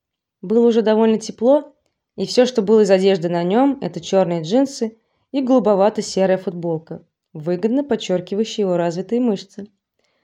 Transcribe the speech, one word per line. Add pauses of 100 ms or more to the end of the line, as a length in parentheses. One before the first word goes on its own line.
(420)
Было
уже
довольно
тепло, (420)
и
всё,
что
было
из
одежды
на
нём,
это
чёрные
джинсы (340)
и
голубовато-серая
футболка, (280)
выгодно
подчёркивающие
его
развитые
мышцы. (580)